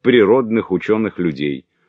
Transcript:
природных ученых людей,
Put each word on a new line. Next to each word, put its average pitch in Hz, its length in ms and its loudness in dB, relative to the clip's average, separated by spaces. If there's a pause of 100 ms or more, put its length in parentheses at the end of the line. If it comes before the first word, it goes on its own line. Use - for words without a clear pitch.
природных 113 720 2
ученых 104 480 -2
людей, 71 480 -6 (220)